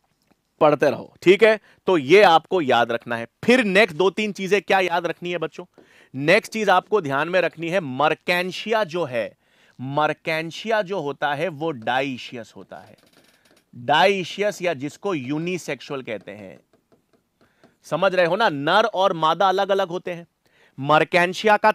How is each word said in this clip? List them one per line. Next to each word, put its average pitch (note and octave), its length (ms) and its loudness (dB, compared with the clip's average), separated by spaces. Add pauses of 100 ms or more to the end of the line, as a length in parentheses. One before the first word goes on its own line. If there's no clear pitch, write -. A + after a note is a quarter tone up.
(600)
पढ़ते D3 300 4
रहो, - 220 -8 (100)
ठीक G3 200 6
है। A3 160 6 (300)
तो F#3+ 100 4
ये D#3 240 6
आपको F3 400 4
याद A#2+ 300 2
रखना A#2 240 -6
है। A#2 100 -8 (180)
फिर B3 200 4
नेक्स्ट F#3+ 320 2
दो F3+ 140 2
तीन G#3+ 220 -6
चीजें F#3+ 300 -2
क्या G3 180 0
याद F3 260 -2
रखनी F3 240 -8
है F3 80 -6
बच्चों? D#3+ 260 -10 (500)
नेक्स्ट D#3 380 2
चीज G#3+ 180 -2
आपको F#3+ 300 2
ध्यान C#3+ 280 -4
में F3+ 120 0
रखनी E3 280 -4
है, F#3 120 -2
मर्केंशिया F3 1040 -2
जो E3+ 200 -6
है, A#2 260 -6 (480)
मर्केंशिया D#3+ 1040 -4
जो F3+ 180 -6
होता C#3+ 340 -4
है D#3 140 -4
वो D#3+ 240 -6
डाइशियस B2 840 -6
होता F#2+ 220 -20
है, G2+ 180 -20 (800)
डाइशियस F3+ 880 0
या E3+ 120 -2
जिसको D3 400 -8
यूनिसेक्सुअल D3+ 880 -8
कहते G#2 300 -12
हैं। F#2+ 260 -18 (1300)
समझ F3+ 280 0
रहे F3+ 120 2
हो E3+ 100 0
ना, A3 120 2
नर E3 360 2
और F#3+ 300 0
मादा E3 340 2
अलग F#3+ 220 -2
अलग G3 180 0
होते F3+ 240 -10
हैं। E3+ 140 -14 (520)
मर्केंशिया E3+ 800 2
का G#3+ 180 2